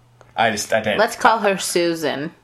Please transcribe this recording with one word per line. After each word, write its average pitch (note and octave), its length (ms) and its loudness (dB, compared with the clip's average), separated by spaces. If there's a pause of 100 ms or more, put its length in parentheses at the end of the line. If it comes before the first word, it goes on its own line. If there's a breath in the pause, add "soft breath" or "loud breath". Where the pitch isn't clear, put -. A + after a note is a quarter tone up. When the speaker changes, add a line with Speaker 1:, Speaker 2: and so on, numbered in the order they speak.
(360)
Speaker 1:
I A2+ 140 2
just, G#2 220 -4
I A2 80 4
didn't. G#2+ 180 -2
Speaker 2:
Let's - 160 2
call A3+ 240 4
her G3+ 180 0
Susan. E3 760 -2 (120)